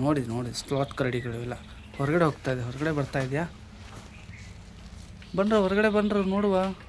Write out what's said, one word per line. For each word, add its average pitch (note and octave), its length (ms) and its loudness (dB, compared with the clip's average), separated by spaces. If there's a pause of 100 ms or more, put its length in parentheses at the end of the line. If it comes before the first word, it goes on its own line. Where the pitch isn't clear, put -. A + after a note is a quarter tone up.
ನೋಡಿದ್ವಿ, C#3 320 2
ನೋಡಿದ್ವಿ. A#2+ 240 -4
ಸ್ಲಾತ್ C#3+ 400 0
ಕರಡಿಗಳು B2 460 0
ಇಲ್ಲ, B2 100 -4 (420)
ಹೊರಗಡೆ D#3 300 4
ಹೋಗ್ತಾ C#3 280 0
ಇದೆ. B2+ 120 -4
ಹೊರಗಡೆ C#3 320 -2
ಬರ್ತಾ C#3 280 0
ಇದೆಯಾ? C#3+ 180 -2 (1900)
ಬನ್ರ, G#3+ 260 4
ಹೊರಗಡೆ G3+ 320 6
ಬನ್ರ, G#3 260 4 (140)
ನೋಡುವ. G3+ 200 4 (340)